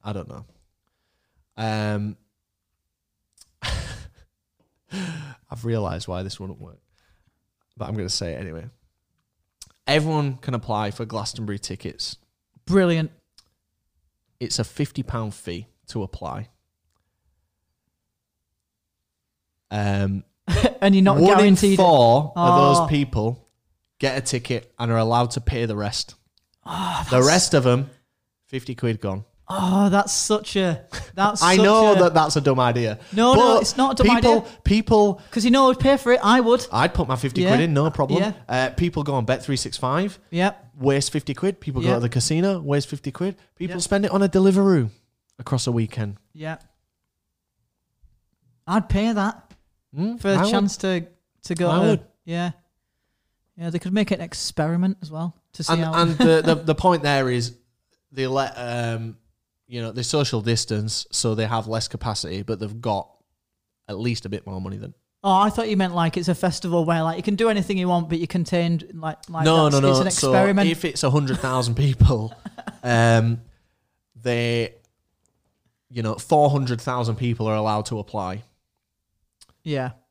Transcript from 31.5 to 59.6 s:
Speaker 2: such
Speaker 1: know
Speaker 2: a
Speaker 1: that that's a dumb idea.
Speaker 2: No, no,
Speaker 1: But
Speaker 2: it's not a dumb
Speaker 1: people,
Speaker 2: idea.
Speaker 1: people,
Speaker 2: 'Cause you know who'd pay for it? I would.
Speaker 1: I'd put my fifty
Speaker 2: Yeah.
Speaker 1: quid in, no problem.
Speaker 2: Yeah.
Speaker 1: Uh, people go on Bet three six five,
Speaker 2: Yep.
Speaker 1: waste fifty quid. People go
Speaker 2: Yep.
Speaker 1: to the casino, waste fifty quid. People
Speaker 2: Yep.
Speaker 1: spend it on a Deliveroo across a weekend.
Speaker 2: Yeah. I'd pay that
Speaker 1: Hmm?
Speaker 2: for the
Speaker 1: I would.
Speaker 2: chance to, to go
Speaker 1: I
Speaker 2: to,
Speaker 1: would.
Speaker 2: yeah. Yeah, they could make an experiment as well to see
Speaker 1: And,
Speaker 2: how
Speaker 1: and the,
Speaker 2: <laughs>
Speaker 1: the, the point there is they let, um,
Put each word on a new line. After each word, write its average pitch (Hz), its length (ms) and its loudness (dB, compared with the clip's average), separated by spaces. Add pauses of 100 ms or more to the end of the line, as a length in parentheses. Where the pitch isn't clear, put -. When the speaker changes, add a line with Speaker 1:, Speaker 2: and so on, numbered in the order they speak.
Speaker 2:
such 190 80 6
Speaker 1:
know 214 280 6
Speaker 2:
a - 60 6
Speaker 1:
that 175 140 6
that's 156 240 2
a 147 40 0
dumb 135 180 2
idea. 120 400 0 (140)
Speaker 2:
No, 233 200 4
no, 247 220 6
Speaker 1:
But 220 80 4
Speaker 2:
it's - 140 -4
not 269 220 0
a 254 40 4
dumb 233 120 6
Speaker 1:
people, 233 240 6
Speaker 2:
idea. - 120 -12 (120)
Speaker 1:
people, 208 580 4 (100)
Speaker 2:
'Cause 220 140 -2
you 247 60 4
know 269 160 6
who'd 262 120 2
pay 269 180 4
for 240 160 0
it? 247 100 4
I 233 160 6
would. 240 320 2
Speaker 1:
I'd 135 220 0
put 147 140 0
my 131 100 -2
fifty 139 240 -4
Speaker 2:
Yeah. 180 80 2
Speaker 1:
quid 240 120 4
in, 165 120 0
no 143 180 2
problem. 147 320 0
Speaker 2:
Yeah. 214 100 -4 (140)
Speaker 1:
Uh, 127 240 0
people 170 320 -2
go 139 120 -4
on 120 100 -2
Bet 127 180 -2
three 139 140 -4
six - 200 -8
five, 175 420 -4 (120)
Speaker 2:
Yep. 180 460 -2
Speaker 1:
waste 139 340 -4
fifty 147 220 -6
quid. 190 280 -4
People 127 200 -6
go 117 80 -2
Speaker 2:
Yep. 120 80 2
Speaker 1:
to 120 40 -2
the 120 80 -2
casino, 165 520 -2
waste 143 260 -2
fifty 139 240 -10
quid. 190 240 -8 (200)
People 180 200 -8
Speaker 2:
Yep. 175 80 -6
Speaker 1:
spend 202 220 0
it - 60 -2
on 196 100 2
a 196 80 2
Deliveroo 190 600 4 (500)
across 123 280 -4
a 127 40 -2
weekend. 110 460 -4 (160)
Speaker 2:
Yeah. 156 240 -12 (2000)
I'd 196 220 0
pay 214 240 2
that 208 400 -4 (400)
Speaker 1:
Hmm? 196 220 -4
Speaker 2:
for 208 160 -4
the 196 60 2
Speaker 1:
I 180 60 2
would. 208 80 2
Speaker 2:
chance 202 260 0
to, 180 280 -2 (380)
to - 120 -6
go 175 140 0
Speaker 1:
I 160 60 2
Speaker 2:
to, 180 60 4
Speaker 1:
would. 214 180 4 (260)
Speaker 2:
yeah. 170 260 -6 (1080)
Yeah, 170 120 -8
they 170 80 -4
could 180 160 -4
make 202 160 2
an 196 120 -2
experiment 170 800 -2
as 151 80 -16
well 165 240 -8 (160)
to - 120 -12
see 160 100 -2
Speaker 1:
And, 170 100 0
Speaker 2:
how 160 100 -4
Speaker 1:
and 170 240 2
the, 160 240 6
Speaker 2:
<laughs> 156 40 -2
Speaker 1:
the, 160 100 4
the 156 200 -2
point 170 280 2
there 139 260 0
is 120 260 -4 (560)
they 135 140 -4
let, 135 320 -2
um, 117 600 -6 (500)